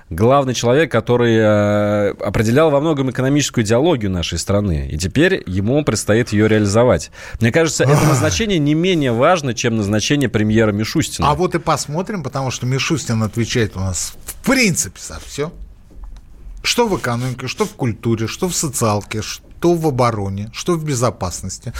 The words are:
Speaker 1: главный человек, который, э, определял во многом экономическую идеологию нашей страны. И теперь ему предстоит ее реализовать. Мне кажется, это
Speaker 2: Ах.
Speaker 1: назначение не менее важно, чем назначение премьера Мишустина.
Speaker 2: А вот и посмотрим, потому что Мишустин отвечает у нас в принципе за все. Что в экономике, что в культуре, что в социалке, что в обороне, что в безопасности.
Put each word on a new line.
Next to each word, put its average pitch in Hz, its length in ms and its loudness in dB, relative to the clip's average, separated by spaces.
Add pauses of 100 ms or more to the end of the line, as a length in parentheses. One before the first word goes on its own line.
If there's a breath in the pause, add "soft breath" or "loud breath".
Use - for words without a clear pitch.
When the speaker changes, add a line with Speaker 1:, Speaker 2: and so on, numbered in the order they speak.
Speaker 1:
главный 127 440 2
человек, 135 360 2
который, 120 480 2
э, 104 760 2
определял 120 600 2
во 139 80 2
многом 139 320 0
экономическую 131 540 0
идеологию 120 440 2
нашей 87 300 -4
страны. 95 500 0
И 71 80 -6
теперь 98 500 0
ему 104 360 0
предстоит 117 480 0
ее 107 160 4
реализовать. 107 640 2 (300 loud breath)
Мне 117 100 4
кажется, 165 320 2
это 135 80 4
Speaker 2:
Ах. 151 160 4
Speaker 1:
назначение 156 500 0
не 147 160 2
менее 160 380 2
важно, 135 420 2
чем 113 220 0
назначение 110 540 0
премьера 110 420 4
Мишустина. 110 580 0
Speaker 2:
А 147 60 2
вот 180 200 0
и 170 40 0
посмотрим, 165 640 -4
потому 135 280 -4
что - 140 -8
Мишустин 127 560 -2
отвечает 110 540 -2
у 92 60 -6
нас 95 320 -4 (120)
в - 100 -14 (100)
принципе 220 600 0
за 82 140 -14
все. 151 320 -8 (1080)
Что - 280 0
в 180 100 0
экономике, 127 480 -4
что - 160 -4
в 190 60 -2
культуре, 113 580 -2
что 185 220 -4
в 170 40 -4
социалке, 107 680 -2
что - 540 -2
в 160 120 -2
обороне, 110 640 0
что - 200 -2
в 160 100 -2
безопасности. 113 960 -4